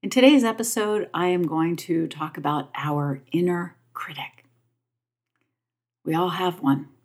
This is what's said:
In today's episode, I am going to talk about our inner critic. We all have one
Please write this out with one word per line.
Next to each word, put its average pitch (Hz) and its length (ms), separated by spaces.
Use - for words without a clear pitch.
In 196 80
today's 262 320
episode, 220 680
I 175 160
am 180 200
going 160 300
to 165 300
talk 156 300
about 147 380
our 143 560
inner 175 460
critic. - 520
We 160 80
all 175 180
have 180 300
one 139 280